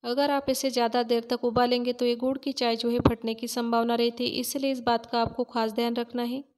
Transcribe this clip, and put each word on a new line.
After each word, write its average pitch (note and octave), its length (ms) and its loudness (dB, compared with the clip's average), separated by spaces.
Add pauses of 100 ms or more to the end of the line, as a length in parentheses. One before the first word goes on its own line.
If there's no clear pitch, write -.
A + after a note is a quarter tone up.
अगर C4+ 260 0
आप C#4 180 0
इसे C4+ 220 0
ज़्यादा A#3+ 340 2
देर A#3 260 0
तक B3 140 -2
उबालेंगे B3 480 2
तो B3 140 0
ये A#3+ 100 2
गुड़ B3+ 220 0
की C4+ 160 -4
चाय A#3 220 0
जो A#3 140 0
है A#3+ 120 0
फटने A3+ 320 2
की A#3 140 -8
संभावना A#3 460 0
रहती A#3 300 0
है, B3 80 0
इसलिए C4+ 380 -2
इस B3+ 120 -2
बात A#3 240 0
का A#3+ 140 0
आपको A#3 260 -2
खास A3 260 -2
ध्यान A#3 240 -2
रखना A#3+ 280 -4
है। B3+ 200 -6 (140)